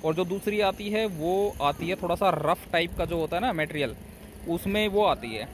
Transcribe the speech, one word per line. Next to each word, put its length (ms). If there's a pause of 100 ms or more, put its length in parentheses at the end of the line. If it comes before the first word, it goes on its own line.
और 100
जो 100
दूसरी 360
आती 280
है 200
वो 220 (300)
आती 280
है 60
थोड़ा 200
सा 160
रफ 400
type 260
का 80
जो 120
होता 200
है 40
ना 120
material, 420 (540)
उसमें 380
वो 160
आती 240
है। 260